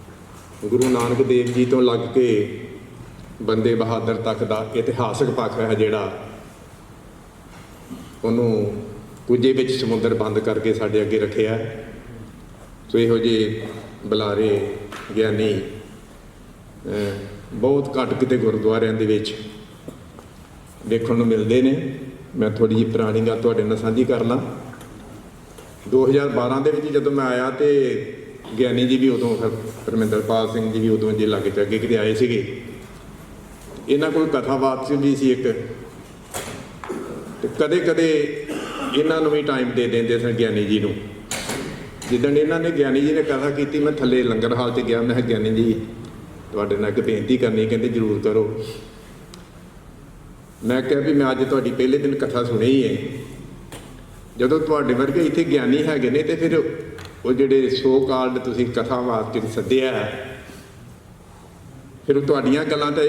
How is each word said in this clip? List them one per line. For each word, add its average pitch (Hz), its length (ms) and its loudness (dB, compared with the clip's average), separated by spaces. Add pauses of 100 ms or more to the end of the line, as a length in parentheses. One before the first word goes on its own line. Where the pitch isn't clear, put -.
(640)
ਗੁਰੂ 123 240 4
ਨਾਨਕ 120 320 2
ਦੇਵ 123 240 4
ਜੀ 123 200 2
ਤੋਂ 127 160 4
ਲੱਗ 120 180 4 (160)
ਕੇ 113 440 2 (800)
ਬੰਦੇ 110 340 2
ਬਹਾਦਰ 113 380 -2
ਤੱਕ 110 300 -4
ਦਾ 110 320 -4
ਇਤਿਹਾਸਕ 120 540 -2
ਪੱਖ 120 300 -4
ਹੈ 113 140 0
ਜਿਹੜਾ, 104 540 -2 (2000)
ਉਹਨੂੰ 113 580 0 (460)
ਕੁਝੇ 123 260 4
ਵਿੱਚ 131 180 2
ਸਮੁੰਦਰ 113 420 0
ਬੰਦ 107 260 0
ਕਰਕੇ 107 340 0
ਸਾਡੇ 107 280 0
ਅੱਗੇ 107 180 2
ਰੱਖਿਆ 107 360 0
ਹੈ। - 380 -8 (960)
ਸੋ 117 100 2
ਇਹੋ 117 180 4
ਜਿਹੇ 110 500 0 (380)
ਬੁਲਾਰੇ 104 680 0 (400)
ਗਿਆਨੀ, 107 460 2
ਅਹ, - 1500 -10 (400)
ਬਹੁਤ 135 440 0
ਘੱਟ 127 160 0
ਕਿਤੇ 123 240 2
ਗੁਰਦੁਆਰਿਆਂ 110 560 2
ਦੇ 110 120 0
ਵਿੱਚ 104 300 0 (1500)
ਦੇਖਣ 113 280 0
ਨੂੰ 117 120 2
ਮਿਲਦੇ 113 340 4
ਨੇ। 135 380 0 (360)
ਮੈਂ 107 160 0
ਥੋੜ੍ਹੀ 110 240 4
ਜਿਹੀ 113 160 2
ਪੁਰਾਣੀ 113 300 2
ਗੱਲ 113 200 2
ਤੁਹਾਡੇ 110 220 2
ਨਾਲ 107 140 0
ਸਾਂਝੀ 113 260 2
ਕਰ 117 220 2
ਲਾਂ। 120 120 2 (1500)
ਦੋ 127 180 6
ਹਜ਼ਾਰ 139 220 4
ਬਾਰਾਂ 127 320 0
ਦੇ 151 100 2
ਵਿੱਚ 147 160 0
ਜਦੋਂ 143 240 2
ਮੈਂ 139 140 0
ਆਇਆ 127 240 0
ਤੇ 139 200 2 (880)
ਗਿਆਨੀ 123 280 2
ਜੀ 127 100 4
ਵੀ 131 120 4
ਉਦੋਂ, 117 280 0
ਫਿਰ 110 120 -2 (360)
ਪਰਮਿੰਦਰਪਾਲ 110 680 0
ਸਿੰਘ 110 180 -2
ਜੀ 110 80 -2
ਵੀ 110 100 2
ਉਦੋਂ 107 220 2
ਜੇ 107 140 2
ਲਾਗੇ 98 240 0
ਚਾਗੇ 101 300 0
ਕਿਤੇ 113 180 2
ਆਏ 107 180 2
ਸੀਗੇ। 110 460 0 (1300)
ਇਹਨਾਂ 147 220 2
ਕੋਲ 160 160 2
ਕਥਾਵਾਚਕ 131 640 -2
ਵੀ 139 240 2
ਸੀ 131 160 4
ਇੱਕ, 127 160 0 (1900)
ਤੇ - 80 -2 (100)
ਕਦੇ-ਕਦੇ 160 840 2 (520)
ਇਹਨਾਂ 160 240 2
ਨੂੰ 151 100 2
ਵੀ 151 100 2
ਟਾਈਮ 131 300 0
ਦੇ 120 160 2
ਦਿੰਦੇ 117 320 2
ਸਨ 117 120 0
ਗਿਆਨੀ 110 340 2
ਜੀ 104 140 2
ਨੂੰ। 101 140 0 (1160)
ਜਿੱਦਣ 135 280 2
ਇਹਨਾਂ 160 220 4
ਨੇ, 165 120 0
ਗਿਆਨੀ 139 300 2
ਜੀ 151 120 4
ਨੇ 156 100 2
ਕਥਾ 143 260 0
ਕੀਤੀ, 139 300 -2
ਮੈਂ 147 120 2
ਥੱਲੇ 127 320 2
ਲੰਗਰ 117 320 2
ਹਾਲ 120 160 0
'ਚ 120 80 -2
ਗਿਆ। 117 220 2
ਮੈਂ 120 140 2
ਕਿਹਾ, 120 120 0
"ਗਿਆਨੀ 110 220 2
ਜੀ, 113 320 2 (680)
ਤੁਹਾਡੇ 104 260 0
ਨਾਲ 104 120 0
ਇੱਕ 113 120 0
ਬੇਨਤੀ 110 360 2
ਕਰਨੀ।" 110 280 2
ਕਹਿੰਦੇ, 117 240 0
"ਜ਼ਰੂਰ 110 300 0
ਕਰੋ।" 107 460 0 (2000)
ਮੈਂ 123 180 2
ਕਿਹਾ 139 180 2
ਵੀ, 147 140 2
"ਮੈਂ 139 180 4
ਅੱਜ 127 180 0
ਤੁਹਾਡੀ 123 220 0
ਪਹਿਲੇ 127 260 2
ਦਿਨ 139 180 0
ਕਥਾ 123 280 0
ਸੁਣੀ 120 400 4
ਹੈ, 107 140 0 (1400)
ਜਦੋਂ 131 220 4
ਤੁਹਾਡੇ 147 340 2
ਵਰਗੇ 139 320 2
ਇੱਥੇ 151 180 2
ਗਿਆਨੀ 139 400 2
ਹੈਗੇ 139 260 2
ਨੇ, 143 140 2
ਤੇ 165 120 0
ਫਿਰ 165 280 2 (600)
ਉਹ 123 80 2
ਜਿਹੜੇ 135 340 4
so 131 240 2
called 131 520 2
ਤੁਸੀਂ 120 220 0
ਕਥਾਵਾਚਕ 120 760 -2 (140)
ਸੱਦਿਆ 127 360 0
ਹੈ, 107 460 -6 (1700)
ਫਿਰ 139 100 4
ਉਹ 143 40 2
ਤੁਹਾਡੀਆਂ 147 440 2
ਗੱਲਾਂ 147 260 0
ਤਾਂ 147 180 2